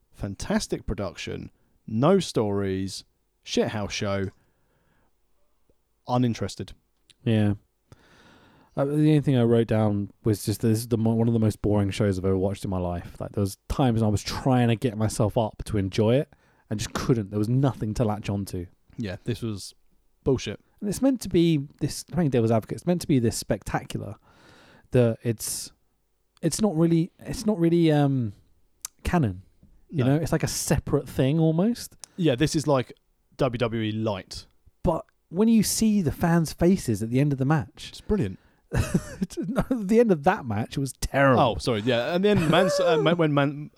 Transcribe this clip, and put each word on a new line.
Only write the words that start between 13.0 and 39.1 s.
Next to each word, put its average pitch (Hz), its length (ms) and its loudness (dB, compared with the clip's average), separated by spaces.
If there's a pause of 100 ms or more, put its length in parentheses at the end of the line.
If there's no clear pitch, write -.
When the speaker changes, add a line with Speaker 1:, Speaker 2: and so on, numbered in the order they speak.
Speaker 2:
Like, 92 120 -10
there - 80 -4
was 98 160 -2 (120)
times 120 320 2
when 110 80 2
I - 20 2
was 101 120 0
trying 123 460 2
to 117 80 2
get 107 200 -4
myself 107 420 0
up 110 280 -2
to 107 120 -2
enjoy 107 380 2
it 151 120 0 (420)
and 107 80 -4
just 110 140 -8
couldn't. 110 380 0
There 104 80 -4
was 107 100 0
nothing 123 460 0
to 123 100 0
latch 104 240 -4
onto. 98 380 -4 (320)
Speaker 1:
Yeah, 95 260 -6
this 113 180 -6
was 107 320 -8 (500)
bullshit. 117 360 -2 (200)
Speaker 2:
And 208 100 -6
it's 170 100 -4
meant 262 220 0
to - 80 -10
be 165 360 2 (140)
this, - 240 -6
playing 151 260 -2
devil's 117 200 2
advocate, 113 260 0
it's - 100 -12
meant 175 140 0
to - 80 -12
be 139 100 4
this 113 180 0
spectacular - 800 -8 (760)
that 117 320 2
it's, - 500 -6 (720)
it's - 180 -2
not 202 160 0
really, 165 340 2 (100)
it's - 260 -8
not 214 120 0
really, 170 320 4
um, 139 440 2 (720)
canon. 107 380 0 (460)
You 143 160 -2
Speaker 1:
No. 135 120 2
Speaker 2:
know, 165 60 0
it's 143 100 -4
like 160 100 0
a - 60 -2
separate - 600 -2
thing 143 300 0
almost. 165 580 0 (200)
Speaker 1:
Yeah, 156 180 2
this 147 200 0
is 143 120 -2
like 135 260 0 (460)
W 127 180 0
W 117 260 -2
E 107 100 -2
light. 110 520 -6 (380)
Speaker 2:
But 180 240 -2 (240)
when 202 180 2
you 226 140 6
see 208 400 0
the 139 100 0
fans' 170 400 0
faces 170 500 2
at 113 60 -4
the 123 120 2
end 147 120 2
of 131 60 -2
the 131 80 0
match, 143 440 -2
Speaker 1:
It's - 120 -20
brilliant. 143 360 -2 (160)
Speaker 2:
<laughs> - 200 -14
at - 1120 -4